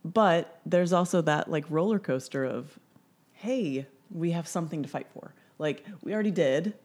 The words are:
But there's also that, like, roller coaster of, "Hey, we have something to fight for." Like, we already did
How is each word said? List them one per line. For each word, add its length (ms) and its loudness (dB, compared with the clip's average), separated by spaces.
But 600 2
there's 280 2
also 300 4
that, 280 0
like, 180 -2
roller 300 0
coaster 460 -4
of, 340 -8
"Hey, 540 -4
we 180 -2
have 160 -2
something 380 -4
to 40 -8
fight 240 -8
for." 220 -18
Like, 260 -2
we 100 -4
already 160 2
did 440 2